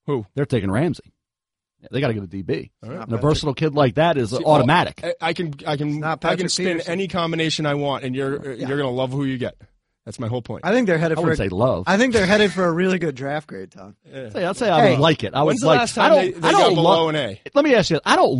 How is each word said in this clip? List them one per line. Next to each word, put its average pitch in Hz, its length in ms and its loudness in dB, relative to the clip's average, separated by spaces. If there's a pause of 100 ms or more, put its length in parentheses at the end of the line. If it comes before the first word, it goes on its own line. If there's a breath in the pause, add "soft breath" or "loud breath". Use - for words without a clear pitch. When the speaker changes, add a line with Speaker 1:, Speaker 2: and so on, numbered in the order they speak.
Speaker 1:
Who? 131 180 -4 (100)
Speaker 2:
They're 139 100 -2
taking 98 260 -2
Ramsey. 156 420 -2 (680)
Yeah, - 100 -20
they 127 100 -4
gotta 131 140 0
get 101 80 -6
a 95 40 -12
D 98 140 -10
B. - 300 -6 (100)
Speaker 1:
All 113 80 -16
right. 135 100 -12
Speaker 3:
Not - 80 -12
Speaker 2:
And 113 60 -4
a 113 40 -2
Speaker 3:
Patrick. 110 40 -6 (100)
Speaker 2:
versatile 151 220 -2
kid 156 220 -4
like 135 200 2
that 160 220 2
is 113 140 -2
Speaker 1:
See, 120 120 -6
Speaker 2:
automatic. 151 600 2
Speaker 1:
I, - 180 -6
I 165 120 -2
can, 160 200 -6 (140)
I 151 100 -2
can, 147 120 -4
Speaker 3:
It's 147 80 -4
not 156 280 -4
Speaker 1:
I 165 60 2
can 165 60 0
Speaker 3:
Patrick 175 120 -4
Speaker 1:
spin 180 240 -2
Speaker 3:
Peterson. 165 180 -6
Speaker 1:
any 185 160 -4
combination 160 600 -2
I 143 80 0
want, 143 280 -2
and 127 120 -6
you're, 139 240 -4
uh, 135 160 -10
Speaker 3:
Yeah. 127 120 -8
Speaker 1:
you're 139 100 -2
gonna 139 120 -2
love 127 220 -2
who 139 140 -2
you 131 120 -2
get. 120 180 -6 (480)
That's - 160 -14
my 117 80 -6
whole 120 140 -4
point. 110 240 -10
Speaker 3:
I 180 60 0
think 240 160 2
they're 170 100 2
headed 160 200 0
Speaker 2:
I 160 40 -2
Speaker 3:
for 175 60 0
Speaker 2:
wouldn't 156 140 0
Speaker 3:
a, - 20 0
Speaker 2:
say 98 60 -2
love. 95 360 0
Speaker 3:
I 185 120 2
think 247 160 2
they're 214 120 2
headed 208 280 4
for 185 120 -2
a 175 60 2
really 185 260 0
good 160 160 -4
draft 139 320 -8
grade, 95 260 -14
Tom. 101 240 -20 (140)
Speaker 1:
Yeah. 131 200 -14
Speaker 2:
Say, 190 160 -4
I'd 185 120 -2
say 226 120 0
I 180 160 4
Speaker 3:
Hey, 190 60 6
Speaker 2:
would 131 100 0
like 156 240 4
it. 95 100 -8
I 135 80 0
would 156 40 2
Speaker 1:
when's 240 120 0
the 214 80 0
Speaker 2:
like, 160 120 6
Speaker 1:
last 233 180 -2
Speaker 2:
I 226 100 4
Speaker 1:
time 311 80 4
Speaker 2:
don't, 226 100 4
Speaker 1:
they, - 140 -2
they 170 80 0
Speaker 2:
I 269 60 4
Speaker 1:
got 403 80 6
Speaker 2:
don't 214 140 4
Speaker 1:
below 165 300 4
Speaker 2:
love, 160 40 0
Speaker 1:
an 151 80 -2
A? 110 240 -4 (120)
Speaker 2:
let 285 120 4
me 285 100 6
ask 185 160 2
you, 156 140 2
I 220 100 4
don't 277 240 4